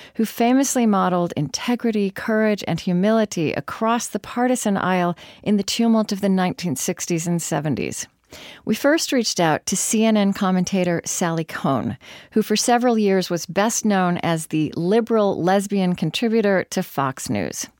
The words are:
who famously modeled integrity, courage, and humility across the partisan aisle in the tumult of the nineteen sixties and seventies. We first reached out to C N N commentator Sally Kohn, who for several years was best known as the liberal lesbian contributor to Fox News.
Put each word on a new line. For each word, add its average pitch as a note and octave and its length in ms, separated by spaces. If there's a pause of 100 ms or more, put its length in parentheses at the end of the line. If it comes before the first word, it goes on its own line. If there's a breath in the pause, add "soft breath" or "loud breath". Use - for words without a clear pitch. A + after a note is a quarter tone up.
(140 loud breath)
who A3+ 100
famously B3 640
modeled F#3 500
integrity, G#3+ 720
courage, G#3+ 560
and E3 140
humility F#3+ 720
across A3+ 540
the - 120
partisan A#3+ 600
aisle F3+ 380 (260 loud breath)
in G#3 160
the G3+ 40
tumult A3 500
of G3 100
the G3 80
nineteen F3+ 460
sixties F3 500
and E3+ 160
seventies. D3+ 680 (580 loud breath)
We G#3+ 80
first D4+ 360
reached A#3 300
out D#3+ 260
to G3 100
C A3 280
N A3 120
N G3+ 160
commentator F#3 720
Sally E3 400
Kohn, - 520 (360 loud breath)
who A3 100
for G#3+ 140
several A#3+ 420
years F#3+ 320
was E3+ 160
best G3+ 400
known F#3 320
as D#3+ 280
the D#3 300
liberal G#3 640
lesbian F#3+ 520
contributor G3+ 680
to - 180
Fox - 480
News. G2+ 360 (140)